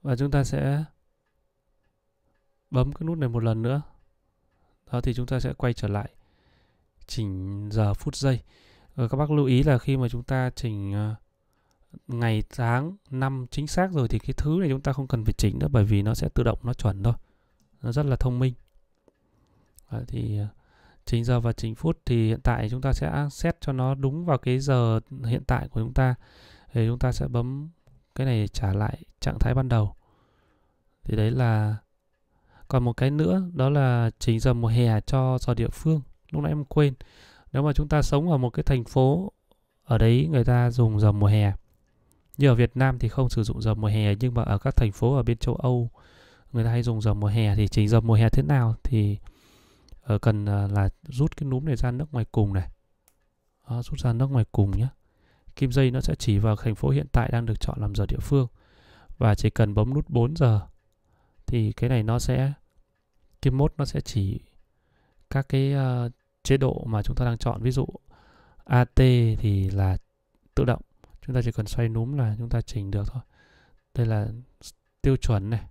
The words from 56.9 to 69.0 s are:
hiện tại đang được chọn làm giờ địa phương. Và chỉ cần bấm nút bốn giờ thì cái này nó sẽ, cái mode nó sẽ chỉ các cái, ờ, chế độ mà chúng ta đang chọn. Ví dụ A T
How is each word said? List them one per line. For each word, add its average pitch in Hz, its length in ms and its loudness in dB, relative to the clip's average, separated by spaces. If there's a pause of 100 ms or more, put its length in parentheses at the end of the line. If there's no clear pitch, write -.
hiện 143 220 0
tại 120 200 2
đang 117 140 -2
được 110 140 -4
chọn - 200 -4
làm 104 140 -4
giờ 101 120 -2
địa - 140 -4
phương. 139 260 2 (720)
Và 110 160 4
chỉ 110 160 0
cần 104 240 0
bấm 110 200 0
nút 151 160 -2
bốn 127 260 0
giờ 117 240 4 (840)
thì 110 260 0
cái 120 180 -2
này 123 120 2
nó 117 160 0
sẽ, 131 340 0 (880)
cái 131 100 2
mode 135 260 0
nó 143 60 -2
sẽ 139 160 -4
chỉ - 400 -4 (920)
các 135 180 -2
cái, 135 240 0
ờ, 127 380 -2 (340)
chế 135 120 4
độ 135 300 0
mà 110 160 -2
chúng 127 140 -2
ta 127 80 0
đang 117 140 -2
chọn. 107 240 -4
Ví 120 80 0
dụ 131 160 0 (800)
A 123 200 4
T - 120 -2 (420)